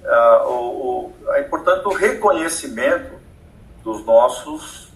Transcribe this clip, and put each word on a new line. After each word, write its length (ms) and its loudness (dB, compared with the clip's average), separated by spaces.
ah, 400 6
o, 40 -2
o, 60 -4
é 80 2
importante 460 -2
o 60 -2
reconhecimento 1200 -2
dos 220 -10
nossos 920 0